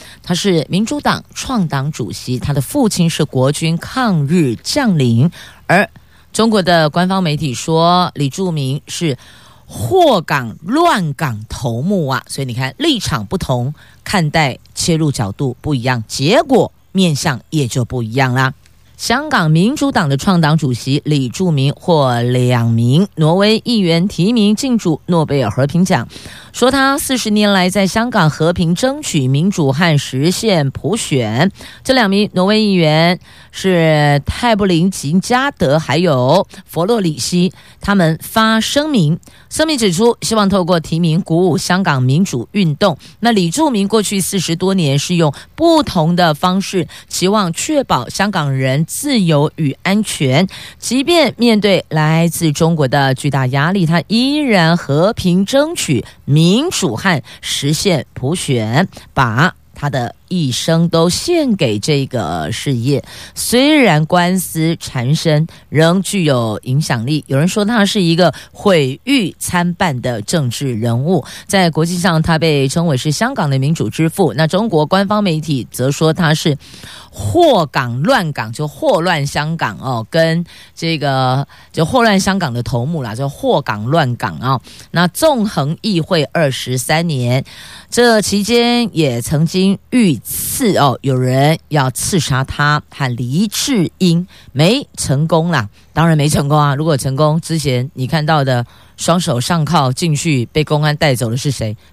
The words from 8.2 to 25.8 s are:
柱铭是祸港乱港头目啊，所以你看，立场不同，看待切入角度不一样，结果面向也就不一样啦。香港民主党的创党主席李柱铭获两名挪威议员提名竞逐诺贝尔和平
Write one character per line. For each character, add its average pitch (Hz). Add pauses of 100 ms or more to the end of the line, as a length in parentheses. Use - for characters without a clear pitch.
柱 185
铭 139
是 151 (500)
祸 277
港 131
乱 240
港 117
头 120
目 170
啊， 131
所 -
以 -
你 123
看， 131
立 277
场 113
不 180
同， 127 (300)
看 170
待 147 (160)
切 165
入 156
角 101
度 131
不 -
一 120
样， 123
结 202
果 - (220)
面 180
向 131 (100)
也 147
就 123
不 127
一 110
样 127
啦。 131 (440)
香 285
港 185
民 190
主 277
党 180
的 139
创 180
党 156
主 131
席 131
李 139
柱 185
铭 139
获 135
两 123
名 123
挪 156
威 208
议 233
员 170
提 202
名 214
竞 247
逐 160
诺 165
贝 135
尔 117
和 131
平 175